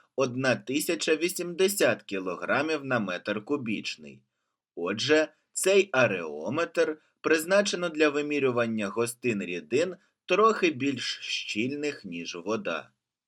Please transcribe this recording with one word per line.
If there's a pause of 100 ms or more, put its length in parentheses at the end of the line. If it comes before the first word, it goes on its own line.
(160)
одна
тисяча
вісімдесят
кілограмів
на
метр
кубічний. (520)
Отже, (240)
цей
ареометр (220)
призначено
для
вимірювання
густин
рідин (300)
трохи
більш
щільних,
ніж
вода. (380)